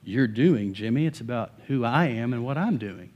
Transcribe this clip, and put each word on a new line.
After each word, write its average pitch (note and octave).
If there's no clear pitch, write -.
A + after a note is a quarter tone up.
you're B2
doing, A2
Jimmy. A2+
It's D#3
about A#2
who C3
I C#3+
am A#2
and A#2+
what C3+
I'm F3+
doing. F#2